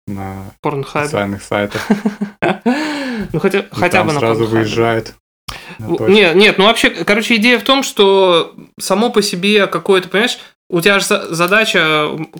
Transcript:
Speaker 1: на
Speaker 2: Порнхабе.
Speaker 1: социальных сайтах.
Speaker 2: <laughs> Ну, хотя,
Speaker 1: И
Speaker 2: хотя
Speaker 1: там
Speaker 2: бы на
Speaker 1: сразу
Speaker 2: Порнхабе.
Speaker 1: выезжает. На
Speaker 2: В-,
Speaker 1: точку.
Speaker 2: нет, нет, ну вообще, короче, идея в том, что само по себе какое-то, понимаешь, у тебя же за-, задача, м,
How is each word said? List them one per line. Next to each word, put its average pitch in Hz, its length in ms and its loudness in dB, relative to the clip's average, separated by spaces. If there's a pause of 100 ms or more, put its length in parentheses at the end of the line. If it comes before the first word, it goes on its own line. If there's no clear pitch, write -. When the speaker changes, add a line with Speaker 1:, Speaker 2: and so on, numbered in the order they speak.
Speaker 1:
на 98 420 -10 (100)
Speaker 2:
Порнхабе. 147 460 -4
Speaker 1:
социальных 101 360 -4
сайтах. 104 380 -4 (600)
Speaker 2:
<laughs> - 240 -2 (680)
Ну, 170 80 -4
хотя, 196 200 0
Speaker 1:
И 196 100 -6
Speaker 2:
хотя 185 280 -2
Speaker 1:
там 165 100 0
Speaker 2:
бы 160 40 0
на 147 60 -2
Speaker 1:
сразу 113 220 0
Speaker 2:
Порнхабе. 113 240 0
Speaker 1:
выезжает. 113 500 -2 (640)
На 110 80 -12
Speaker 2:
В-, 165 100 -2
Speaker 1:
точку. - 160 0
Speaker 2:
нет, 196 220 4
нет, 196 240 4
ну 185 60 4
вообще, 233 260 2
короче, 208 460 0
идея 233 220 4
в 202 40 -4
том, 269 220 2
что 190 680 2 (240)
само 214 320 0
по 214 120 2
себе 202 460 2
какое-то, 180 400 0
понимаешь, 214 300 -2 (300)
у 175 120 -2
тебя 196 180 2
же 185 80 -2
за-, 110 260 -2
задача, 185 460 2
м, 156 480 0 (140)